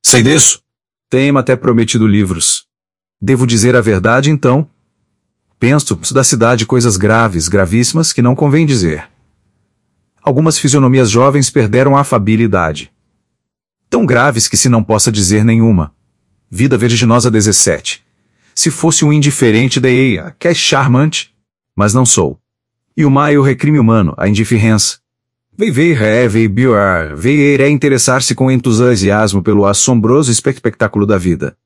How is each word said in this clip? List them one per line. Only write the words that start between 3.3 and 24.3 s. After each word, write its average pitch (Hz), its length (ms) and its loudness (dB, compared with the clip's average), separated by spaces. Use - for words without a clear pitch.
dizer 117 300 2
a 120 60 2
verdade, 113 480 0
então? 139 360 0
Penso 131 360 -2
da 127 140 0
cidade 113 400 0
coisas 120 320 0
graves, 101 520 0
gravíssimas, 110 640 -2
que 127 80 -2
não 120 120 2
convém 151 300 0
dizer. 92 460 -4
Algumas 151 360 0
fisionomias 131 520 2
jovens 135 400 2
perderam 131 480 2
a - 20 2
afabilidade. 98 880 -2
Tão 165 160 0
graves 123 420 0
que - 80 -4
se 127 140 0
não 113 120 2
possa 110 300 0
dizer 104 320 0
nenhuma. 113 500 0
Vida 127 280 0
Vertiginosa 120 520 0
dezessete. 101 720 -2
Se - 160 -2
fosse 160 340 -2
um 147 80 2
indiferente 135 680 0
da 127 120 0
eia, 123 480 -2
que 170 100 -2
é 170 60 0
charmante, 135 800 0
mas 101 160 0
não 127 140 2
sou. 80 340 -2
E 156 80 0
o 143 60 4
maio 143 320 2
recrime 143 360 0
humano, 110 380 2
a 90 100 -4
indiferença. 107 760 0